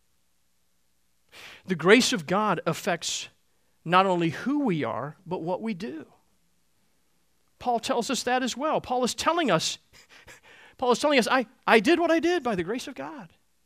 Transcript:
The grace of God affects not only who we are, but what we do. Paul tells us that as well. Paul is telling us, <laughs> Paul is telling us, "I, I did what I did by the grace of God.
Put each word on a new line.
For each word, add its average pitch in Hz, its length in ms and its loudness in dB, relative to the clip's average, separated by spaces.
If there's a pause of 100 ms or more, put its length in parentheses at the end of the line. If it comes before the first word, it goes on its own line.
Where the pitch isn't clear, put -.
(1700)
The 185 80 -2
grace 190 380 6
of 170 140 -4
God 190 400 0
affects - 600 -4 (560)
not 185 220 4
only 170 240 2
who 294 300 -2
we 175 240 0
are, 113 320 -6 (100)
but 185 160 -6
what 180 180 -4
we 220 140 -6
do. 247 320 -14 (1500)
Paul 240 220 -2
tells 240 300 -2
us 247 120 -4
that 247 200 0
as 254 140 -4
well. 262 240 -2
Paul 247 240 -4
is 233 100 -2
telling 320 360 0
us, - 280 0 (480)
<laughs> - 520 -20
Paul 247 140 2
is 226 60 2
telling 294 200 2
us, 214 80 4
"I, 262 200 0 (200)
I 226 140 8
did 294 180 4
what 330 120 2
I 330 100 2
did 339 220 0
by 240 120 -2
the 180 100 -4
grace 226 220 -6
of 262 80 -14
God. 277 380 -14 (340)